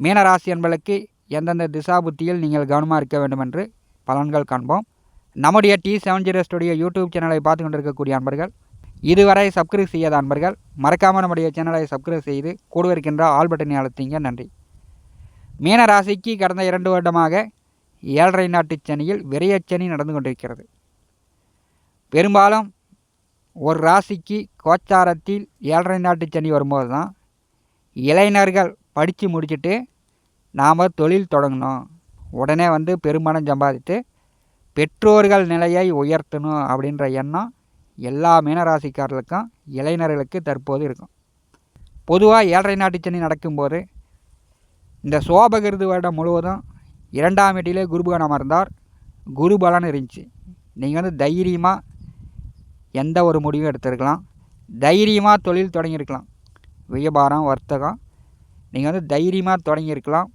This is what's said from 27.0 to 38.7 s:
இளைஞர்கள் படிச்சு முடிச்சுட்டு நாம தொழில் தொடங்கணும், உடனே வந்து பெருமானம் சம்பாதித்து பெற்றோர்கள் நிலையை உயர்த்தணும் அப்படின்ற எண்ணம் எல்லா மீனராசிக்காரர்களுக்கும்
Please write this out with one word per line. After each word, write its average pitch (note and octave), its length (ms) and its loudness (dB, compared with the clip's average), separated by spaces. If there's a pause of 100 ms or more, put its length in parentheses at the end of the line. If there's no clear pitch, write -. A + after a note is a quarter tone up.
இளைஞர்கள் F#3+ 760 2 (280)
படிச்சு F3 340 -2
முடிச்சுட்டு D#3+ 420 -4 (840)
நாம E3 260 4 (140)
தொழில் F3+ 340 0
தொடங்கணும், C3+ 480 -2 (580)
உடனே D#3 360 0
வந்து D#3+ 160 -2 (140)
பெருமானம் D#3 440 -2
சம்பாதித்து C#3 460 -2 (800)
பெற்றோர்கள் G3+ 760 4
நிலையை E3+ 320 2 (160)
உயர்த்தணும் D3+ 720 -4
அப்படின்ற C#3 340 -4 (180)
எண்ணம் F3+ 280 -6 (460)
எல்லா C#3 340 0 (140)
மீனராசிக்காரர்களுக்கும் D3+ 1000 -4 (340)